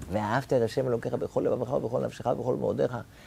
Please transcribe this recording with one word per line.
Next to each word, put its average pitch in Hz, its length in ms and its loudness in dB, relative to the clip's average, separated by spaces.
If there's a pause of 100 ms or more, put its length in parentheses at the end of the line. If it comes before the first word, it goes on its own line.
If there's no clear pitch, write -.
(120)
"ואהבת 107 400 0
את 123 100 6
השם 127 260 2
אלוקיך 120 260 0
בכל 104 260 -2
לבבך 123 320 0
ובכל 131 280 0
נפשך 117 260 -4
ובכל 123 280 0
מאודיך." 123 420 0 (300)